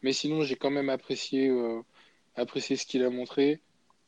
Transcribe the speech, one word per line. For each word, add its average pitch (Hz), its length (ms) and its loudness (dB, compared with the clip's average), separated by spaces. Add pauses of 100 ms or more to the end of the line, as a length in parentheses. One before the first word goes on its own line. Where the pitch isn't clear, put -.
mais 131 100 2
sinon, 151 300 0
j'ai 135 140 -2
quand 139 140 0
même 139 180 0
apprécié, 135 600 0
euh, 117 320 0 (540)
apprécié 127 420 -4
ce - 100 -4
qu'il 127 180 2
a 127 60 4
montré. 139 500 2 (480)